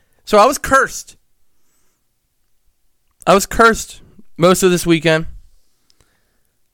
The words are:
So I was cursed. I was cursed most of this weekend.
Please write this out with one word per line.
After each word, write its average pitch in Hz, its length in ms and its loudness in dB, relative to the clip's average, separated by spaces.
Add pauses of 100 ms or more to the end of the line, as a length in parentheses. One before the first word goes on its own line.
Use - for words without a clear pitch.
(240)
So - 140 0
I 208 80 6
was 277 120 0
cursed. - 600 -10 (2000)
I 170 60 4
was 196 120 2
cursed - 560 0 (360)
most 180 260 2
of 185 80 2
this 175 140 -2
weekend. 165 420 -2 (1500)